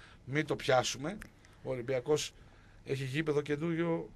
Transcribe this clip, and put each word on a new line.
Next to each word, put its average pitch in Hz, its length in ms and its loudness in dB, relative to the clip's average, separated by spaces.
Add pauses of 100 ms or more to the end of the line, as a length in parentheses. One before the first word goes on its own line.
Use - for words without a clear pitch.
(240)
μην 147 220 -2
το 151 100 0
πιάσουμε. 135 600 2 (440)
Ο 127 80 -6
Ολυμπιακός 131 640 0 (520)
έχει 135 200 -2
γήπεδο 147 360 2
καινούριο 160 760 0